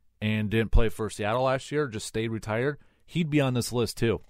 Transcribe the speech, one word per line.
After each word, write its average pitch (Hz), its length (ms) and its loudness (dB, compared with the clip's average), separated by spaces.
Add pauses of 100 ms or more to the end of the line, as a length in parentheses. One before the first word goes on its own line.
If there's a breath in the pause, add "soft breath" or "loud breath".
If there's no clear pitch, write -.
(200)
and 107 300 0
didn't 110 220 2
play 117 160 8
for 107 200 -4
Seattle 110 360 -2
last 131 260 -2
year, 147 160 -2
just 107 200 -8
stayed 113 240 -4
retired, 113 480 -4 (280 soft breath)
he'd 160 240 -2
be 147 100 2
on 131 140 0
this 117 180 -2
list, 117 240 0
too. 113 340 0